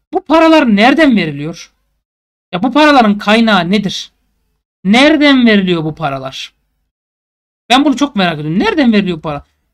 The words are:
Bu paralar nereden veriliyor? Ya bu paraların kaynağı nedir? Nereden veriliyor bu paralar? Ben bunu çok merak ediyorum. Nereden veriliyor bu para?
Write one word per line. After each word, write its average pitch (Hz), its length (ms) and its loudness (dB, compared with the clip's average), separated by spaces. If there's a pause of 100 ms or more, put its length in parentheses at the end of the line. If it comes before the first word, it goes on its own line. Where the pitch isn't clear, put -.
(120)
Bu 370 120 -6
paralar 311 520 2
nereden 262 400 2
veriliyor? 160 560 -8 (800)
Ya 180 100 -6
bu 247 100 -2
paraların 269 460 2
kaynağı 208 520 0
nedir? 208 400 -4 (760)
Nereden 269 640 2
veriliyor 185 380 0
bu 156 100 -8
paralar? 135 580 -10 (1160)
Ben 269 140 2
bunu 285 120 0
çok 277 200 -4
merak 175 180 -2
ediyorum. 151 240 -6
Nereden 302 340 0
veriliyor 180 240 0
bu 160 40 -12
para? 147 240 -10 (300)